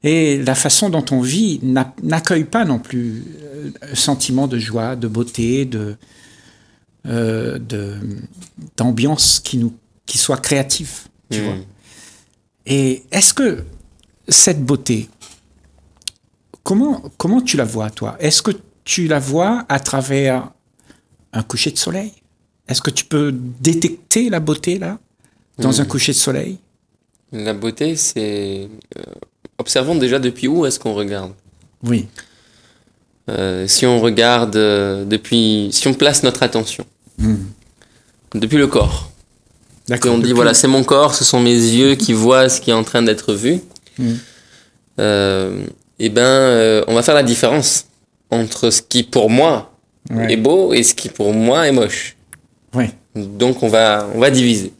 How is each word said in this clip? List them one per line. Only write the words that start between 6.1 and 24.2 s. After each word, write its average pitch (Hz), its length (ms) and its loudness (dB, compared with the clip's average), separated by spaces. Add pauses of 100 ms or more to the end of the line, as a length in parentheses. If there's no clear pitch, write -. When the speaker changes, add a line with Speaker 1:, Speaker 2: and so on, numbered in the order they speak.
Speaker 1:
euh, 117 520 -4
de, 104 360 -10 (800)
d'ambiance 123 640 0
qui - 180 -6
nous, 117 160 -2 (320)
qui - 120 -6
soit 131 200 0
créative, 139 540 -2 (380)
tu 107 120 -4
Speaker 2:
Hmm. 104 40 -4
Speaker 1:
vois. 101 100 -6 (1120)
Et 131 460 0
est-ce - 220 2
que 262 300 0 (640)
cette 151 360 2
beauté, 123 460 -2 (1500)
comment, 247 400 0 (140)
comment 220 240 0
tu 247 160 -2
la 131 80 2
vois, 110 240 -6
toi ? 107 300 -8
Est-ce 151 220 0
que 226 100 -2 (320)
tu 175 240 -2
la 151 120 2
vois 180 500 0
à 139 100 0
travers 135 720 -2 (840)
un 135 100 -4
coucher - 280 -4
de - 60 -6
soleil ? 196 340 -6 (560)
Est-ce 143 140 -2
que 139 100 -2
tu - 140 -6
peux 147 280 -2
détecter 165 960 -2